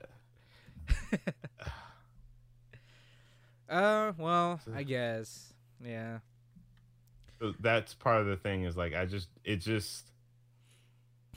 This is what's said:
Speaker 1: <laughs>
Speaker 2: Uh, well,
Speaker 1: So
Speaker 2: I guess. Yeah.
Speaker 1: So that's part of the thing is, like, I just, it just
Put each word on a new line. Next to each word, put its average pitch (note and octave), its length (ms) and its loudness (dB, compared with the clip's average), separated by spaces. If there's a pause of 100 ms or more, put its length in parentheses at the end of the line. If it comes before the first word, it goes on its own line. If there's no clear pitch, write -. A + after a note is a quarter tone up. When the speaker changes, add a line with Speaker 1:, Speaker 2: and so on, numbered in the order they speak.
(1120)
Speaker 1:
<laughs> - 100 0 (2500)
Speaker 2:
Uh, G#3+ 500 4
well, F3 460 2
Speaker 1:
So A2+ 100 -8
Speaker 2:
I C#3 80 -4
guess. A#2+ 720 -4 (300)
Yeah. A2+ 340 -8 (1200)
Speaker 1:
So G#2 220 -2
that's A2+ 340 2
part A2+ 260 4
of G#2 60 2
the G2 100 2
thing F#2+ 280 -2
is, E2+ 120 -2
like, F2 180 0
I F2 120 0
just, F#2+ 220 -6 (160)
it G#2+ 140 0
just G#2+ 520 -4 (1300)